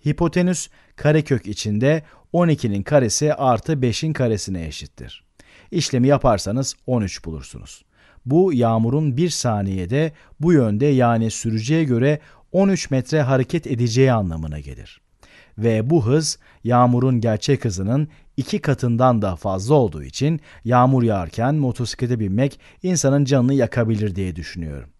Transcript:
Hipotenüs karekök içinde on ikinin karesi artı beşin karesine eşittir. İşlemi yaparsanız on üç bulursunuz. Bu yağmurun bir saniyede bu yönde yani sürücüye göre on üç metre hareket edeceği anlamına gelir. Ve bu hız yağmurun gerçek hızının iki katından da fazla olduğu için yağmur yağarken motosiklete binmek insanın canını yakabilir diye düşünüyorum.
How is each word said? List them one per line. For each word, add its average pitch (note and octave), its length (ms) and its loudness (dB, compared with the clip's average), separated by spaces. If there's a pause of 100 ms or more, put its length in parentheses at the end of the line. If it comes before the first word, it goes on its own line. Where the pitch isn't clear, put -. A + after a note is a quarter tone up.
Hipotenüs F3 640 0 (280)
karekök D3+ 500 0
içinde G#2+ 560 -2 (300)
on E3+ 160 2
ikinin G#2+ 340 0
karesi C#3+ 520 0
artı C3 480 0
beşin B2+ 300 -2
karesine G2 540 -4
eşittir. - 580 -16 (460)
İşlemi C3 380 0
yaparsanız B2+ 680 0 (120)
on B2 160 0
üç - 220 -8
bulursunuz. - 600 -14 (420)
Bu E3+ 260 4
yağmurun A#2 640 0
bir E3 140 0
saniyede G#2 800 -2 (280)
bu E3 120 2
yönde A#2+ 340 4
yani A#2 440 2
sürücüye A#2 540 -2
göre C3+ 360 0 (320)
on G3 160 2
üç F#3 220 -2
metre C#3+ 320 0
hareket C3+ 440 0
edeceği B2 460 2
anlamına D#2+ 480 -4
gelir. C#2 400 -18 (580)
Ve A2 320 0
bu D3 160 4
hız D3 320 0 (260)
yağmurun B2 560 2
gerçek A2+ 440 0
hızının A2+ 440 -2 (280)
iki G3+ 220 -4
katından A#2+ 640 2
da F#2 140 -2
fazla G2+ 380 -2
olduğu F2 280 2
için C#3+ 380 -4 (240)
yağmur B2 380 4
yağarken A2 520 0
motosiklete B2 680 -4
binmek G#2+ 400 -2 (220)
insanın C#3+ 420 2
canını C3+ 300 2
yakabilir A2 600 0
diye F#2 220 -6
düşünüyorum. D#2+ 640 -12